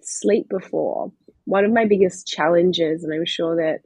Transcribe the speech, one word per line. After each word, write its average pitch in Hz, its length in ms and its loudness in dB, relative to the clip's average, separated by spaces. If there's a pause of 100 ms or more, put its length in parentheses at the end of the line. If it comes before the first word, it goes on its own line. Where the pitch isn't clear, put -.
sleep - 480 -2
before, - 640 -4 (340)
one 196 200 2
of 220 60 2
my 226 140 2
biggest 196 420 0
challenges, 165 800 2
and 156 80 -4
I'm 160 120 -4
sure 170 320 -4
that 160 280 -2